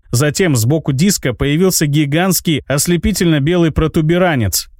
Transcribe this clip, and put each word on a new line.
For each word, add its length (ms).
Затем 460
сбоку 360
диска 420
появился 520
гигантский 800
ослепительно-белый 1040
протуберанец. 1080